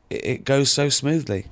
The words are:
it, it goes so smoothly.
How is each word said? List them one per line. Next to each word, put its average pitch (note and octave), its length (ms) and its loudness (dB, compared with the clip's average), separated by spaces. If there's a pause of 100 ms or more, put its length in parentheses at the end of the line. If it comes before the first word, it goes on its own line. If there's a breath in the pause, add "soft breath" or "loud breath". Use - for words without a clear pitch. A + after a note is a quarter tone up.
it, - 160 -6
it B2 180 -2
goes C#3 280 4
so C#3+ 180 2
smoothly. C3+ 640 0